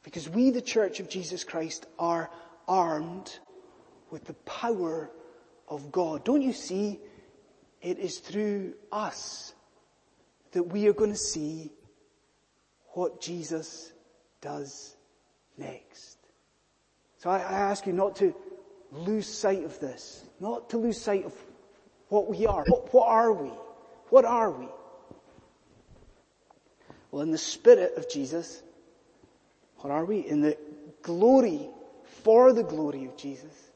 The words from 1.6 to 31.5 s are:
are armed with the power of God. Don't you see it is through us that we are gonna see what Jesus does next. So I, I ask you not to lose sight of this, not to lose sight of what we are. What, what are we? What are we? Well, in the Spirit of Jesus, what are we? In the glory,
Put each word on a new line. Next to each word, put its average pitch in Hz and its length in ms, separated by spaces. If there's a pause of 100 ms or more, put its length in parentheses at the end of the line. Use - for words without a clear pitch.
are 170 320 (380)
armed 175 680 (720)
with 156 140
the 156 100
power 170 760 (580)
of 147 220
God. 160 340
Don't 277 180
you 262 100
see 202 480 (840)
it 180 140
is 190 200
through 202 560 (160)
us - 640 (1000)
that 175 120
we 202 240
are 202 60
gonna 208 200
see 156 560 (1200)
what 180 260
Jesus 160 720 (480)
does 143 560 (600)
next. - 580 (1000)
So - 100
I, 190 100
I 185 140 (180)
ask 196 160
you 190 60
not 190 240
to 190 180 (560)
lose 196 360
sight 196 380
of 156 160
this, - 440 (160)
not 226 300
to 233 80
lose 226 200
sight 196 280
of 165 80 (720)
what 202 200
we 208 180
are. 185 220
What, - 260
what 233 120
are 226 260
we? 147 180 (580)
What 262 160
are 233 260
we? 127 180 (2500)
Well, 143 120
in 160 80
the 160 80
Spirit 196 580
of - 120
Jesus, 151 540 (1160)
what 143 120
are 151 160
we? 202 140
In 147 200
the 151 160 (460)
glory, 196 680 (540)